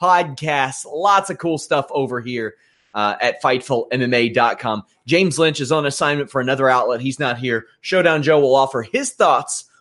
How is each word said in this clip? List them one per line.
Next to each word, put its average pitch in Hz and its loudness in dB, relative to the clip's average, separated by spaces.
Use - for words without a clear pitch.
podcasts, 151 0
lots 190 0
of - -10
cool 165 -4
stuff 147 -2
over 127 -4
here, 117 -6
uh, 104 -2
at 120 0
Fightful 127 0
M 127 0
M 123 -2
A 120 2
dot 117 2
com. 107 -4
James 170 2
Lynch 160 2
is 135 -2
on 151 0
assignment 143 -2
for 131 -2
another 131 2
outlet. 123 2
He's 131 -4
not 123 -2
here. 120 -4
Showdown 165 2
Joe 151 4
will 135 4
offer 135 2
his 254 -4
thoughts 139 0